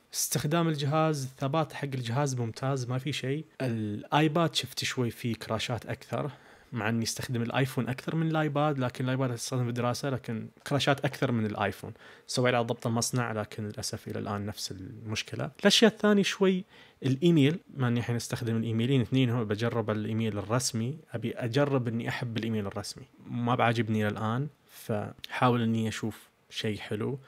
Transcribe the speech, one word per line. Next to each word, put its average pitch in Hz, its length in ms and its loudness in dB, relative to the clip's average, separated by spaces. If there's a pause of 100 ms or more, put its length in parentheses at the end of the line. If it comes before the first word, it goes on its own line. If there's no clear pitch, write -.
(140)
استخدام 165 540 0
الجهاز، 151 560 2
الثبات 139 500 -2
حق - 100 -8
الجهاز 131 520 0
ممتاز، 123 540 -2
ما 127 80 -2
في 131 160 -4
شيء. 139 320 -4 (160)
الآيباد 127 960 2
شفت - 280 -4
شوي 120 280 0
في 117 220 -4
كراشات 110 520 -4
أكثر، 127 460 -4 (400)
مع 110 180 -2
إني 117 140 0
استخدم 117 380 -4
الآيفون 123 480 0
أكثر 131 260 -6
من 160 120 0
الآيباد، 151 520 0
لكن 127 240 -2
الآيباد 127 280 0
استخدم 123 320 -2
في 120 60 0
الدراسة، 120 400 -2
لكن 117 380 -4 (200)
كراشات 139 380 2
أكثر 131 260 0
من 113 140 2
الآيفون. 104 480 -2 (340)
سوي 123 220 2
على 120 160 4
ضبط 120 220 -2
المصنع، 117 440 0
لكن 107 360 -6
للأسف 107 400 -8
إلى 107 120 -6
الآن 104 260 -4
نفس - 260 -8
المشكلة. 107 880 -8
الأشياء 202 320 8
الثانية 208 320 4
شوي 190 400 2 (400)
الإيميل، 147 560 4 (180)
مع 127 100 2
إني 120 120 2
الحين 117 160 -2
أستخدم 113 420 -2
الإيميلين 113 440 2
اثنين، 131 280 2
هو 117 160 0
بجرب 110 440 0
الإيميل 107 480 0
الرسمي، 117 600 -2 (160)
أبي 113 200 -4
أجرب 127 540 2
إني 120 220 -2
أحب 117 280 -4
الإيميل 107 300 -2
الرسمي، - 380 -8 (200)
ما 120 300 0
بعجبني 113 520 4
إلى 104 100 -2
الآن، 117 300 0 (200)
فحاول 117 920 0
إني 113 260 2
أشوف - 420 -6 (200)
شيء 107 280 -4
حلو. 117 500 -4